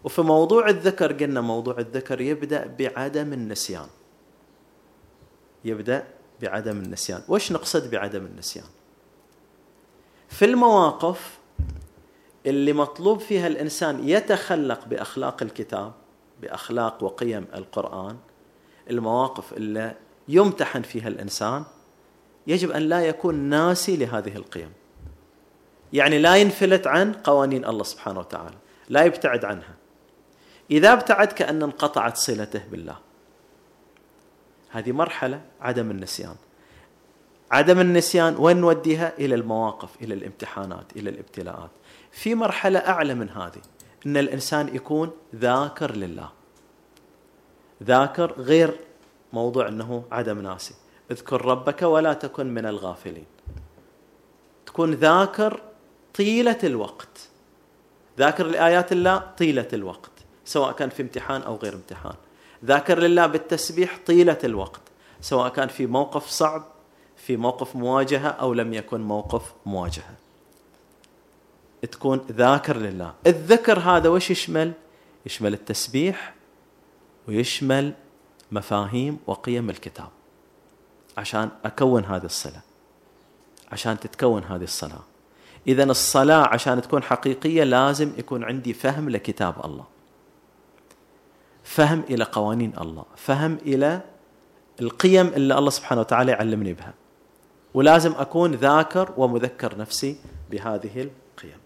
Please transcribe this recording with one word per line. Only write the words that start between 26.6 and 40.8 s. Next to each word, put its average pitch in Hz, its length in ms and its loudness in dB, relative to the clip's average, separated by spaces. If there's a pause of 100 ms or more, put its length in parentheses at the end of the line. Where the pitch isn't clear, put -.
عن 180 260 4
قوانين 139 520 2
الله 107 200 -4
سبحانه - 360 -8
وتعالى، 82 360 -12 (320)
لا 143 160 6
يبتعد 143 400 2
عنها. 101 300 -10 (960)
إذا 156 220 8
ابتعد 214 340 6
كأن 156 360 -2
انقطعت 139 540 -2
صلته 107 540 -4
بالله. 85 260 -12 (1700)
هذه 117 220 -6
مرحلة 143 500 -4 (180)
عدم 117 300 -4
النسيان. 92 440 -10 (1160)
عدم 156 300 8
النسيان 175 580 4
وين 170 180 6
نوديها؟ 165 600 2
إلى 139 160 0
المواقف، 110 540 -4 (140)
إلى 110 120 -8
الامتحانات، 95 840 -12